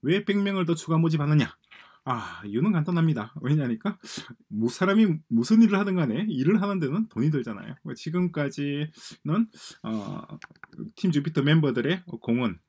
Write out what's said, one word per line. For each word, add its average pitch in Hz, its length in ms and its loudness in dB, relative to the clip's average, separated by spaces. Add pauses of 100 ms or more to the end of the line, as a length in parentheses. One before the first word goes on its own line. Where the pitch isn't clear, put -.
왜 185 220 0
백 202 180 0
명을 196 240 0
더 165 100 0
추가 160 220 -2
모집하느냐? 151 540 2 (580)
아, 113 360 -6
이유는 123 260 0
간단합니다. 160 720 0
왜냐니까 135 580 -2 (480)
뭐 110 220 -2
사람이 196 480 4 (100)
무슨 123 340 4
일을 208 160 6
하든 196 180 0
간에 151 340 0
일을 170 320 2
하는 202 180 -2
데는 165 300 -2
돈이 135 220 0
들잖아요. 117 440 -6 (220)
지금까지는, 151 920 -4 (960)
어, 104 380 -6 (760)
팀 185 160 0
주피터 147 300 0
멤버들의 147 640 2 (180)
공헌 117 480 -2